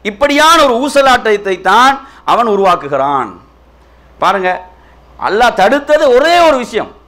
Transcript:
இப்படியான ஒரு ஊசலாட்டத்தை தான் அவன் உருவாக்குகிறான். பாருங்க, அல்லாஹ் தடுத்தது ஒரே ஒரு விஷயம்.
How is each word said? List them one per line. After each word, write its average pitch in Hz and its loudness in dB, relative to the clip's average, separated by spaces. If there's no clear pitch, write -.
இப்படியான 285 2
ஒரு 247 -2
ஊசலாட்டத்தை 220 0
தான் 240 2
அவன் 220 0
உருவாக்குகிறான். 143 -2
பாருங்க, 180 -2
அல்லாஹ் 220 0
தடுத்தது 285 0
ஒரே 294 2
ஒரு 294 2
விஷயம். 214 -8